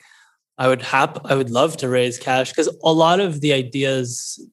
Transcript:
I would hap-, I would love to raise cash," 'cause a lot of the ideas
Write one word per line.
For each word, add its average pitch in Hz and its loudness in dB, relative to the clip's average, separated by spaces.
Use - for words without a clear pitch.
I 131 0
would 131 0
hap-, 151 0
I 139 2
would 131 -2
love 151 2
to 131 -4
raise 123 0
cash," 131 -2
'cause 156 0
a 160 4
lot 165 4
of 165 -2
the 147 2
ideas 131 -4